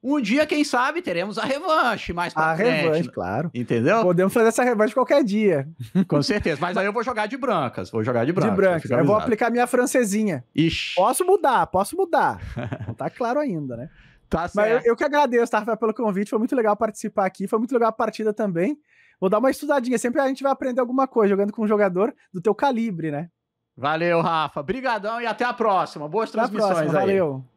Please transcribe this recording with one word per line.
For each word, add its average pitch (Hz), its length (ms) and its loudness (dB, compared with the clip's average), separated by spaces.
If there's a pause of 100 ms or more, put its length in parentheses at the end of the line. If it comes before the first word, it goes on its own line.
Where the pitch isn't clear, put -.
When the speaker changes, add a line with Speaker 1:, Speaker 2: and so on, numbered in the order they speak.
Speaker 1:
um 285 160 0
dia, 254 260 2
quem 294 180 0
sabe, 294 360 0
teremos 190 380 -4
a 214 60 -4
revanche 294 680 -2
mais 170 220 -4
pra 160 180 0
Speaker 2:
A 160 40 -2
Speaker 1:
frente, 160 260 2
Speaker 2:
revanche, 156 240 2
Speaker 1:
né? - 80 -12
Speaker 2:
claro. 110 400 -4
Speaker 1:
Entendeu? 123 480 2
Speaker 2:
Podemos 185 320 2
fazer 226 140 4
essa 247 160 2
revanche 214 280 2
qualquer 269 300 2
dia. 190 460 2 (260)
<laughs> 185 140 2
Speaker 1:
Com 147 140 2
certeza, 185 380 0
mas 180 160 -2
aí 185 100 0
eu 208 60 -2
vou 226 120 -2
jogar 214 220 -2
de 226 100 -8
brancas, 175 520 -2
vou 113 140 -2
jogar 117 220 0
de - 20 0
Speaker 2:
De 165 60 0
Speaker 1:
brancas, 196 240 2
Speaker 2:
brancas. 185 260 2
Speaker 1:
fica 123 120 -2
Speaker 2:
Eu 127 100 4
vou 196 100 4
Speaker 1:
avisado. 214 80 2
Speaker 2:
aplicar 233 280 0
minha 240 180 2
francesinha. 214 760 0 (100)
Speaker 1:
Ixi. - 420 0
Speaker 2:
Posso 240 280 2
mudar, 269 440 4
posso 196 280 -2
mudar. 262 440 0 (220)
Speaker 1:
<laughs> 131 260 -8
Speaker 2:
Não 120 60 -8
tá 143 140 -6
claro 247 300 -4
ainda, 156 380 -4
né? 120 120 -12 (400)
Speaker 1:
Tá 170 260 -4
Speaker 2:
Mas 208 120 2
eu, 220 120 2
Speaker 1:
certo. 240 80 0
Speaker 2:
eu 233 100 4
que 320 80 -2
agradeço, 269 480 2
tá, 226 80 0
Rafael, 214 160 -4
pelo 220 180 -2
convite. 208 360 -2
Foi 233 80 -2
muito 240 180 0
legal 220 200 2
participar 214 500 -2
aqui. 190 200 -4
Foi 220 140 -2
muito 240 120 -4
legal 233 180 2
a - 20 -14
partida 214 400 -2
também. 208 440 -2 (440)
Vou 190 100 2
dar 214 80 2
uma 262 120 4
estudadinha. 262 480 -2
Sempre 254 220 -2
a 277 60 2
gente 269 160 -4
vai 269 80 2
aprender 262 300 -2
alguma 254 260 0
coisa 214 220 2
jogando 202 240 0
com 226 100 -6
um 208 60 0
jogador 208 440 2 (200)
do 180 80 -10
teu 202 140 2
calibre, 226 580 -2
né? 160 160 -8 (480)
Speaker 1:
Valeu, 160 460 0
Rafa. 160 400 -2
Brigadão 226 580 -4
e 233 60 -6
até 220 180 -2
a 247 80 -2
próxima. 185 560 0
Boas 214 220 -2
Speaker 2:
Até 214 100 -4
a - 80 2
Speaker 1:
transmissões 208 300 0
Speaker 2:
próxima. 156 200 0
Speaker 1:
aí. - 80 2
Speaker 2:
Valeu. 156 380 0 (120)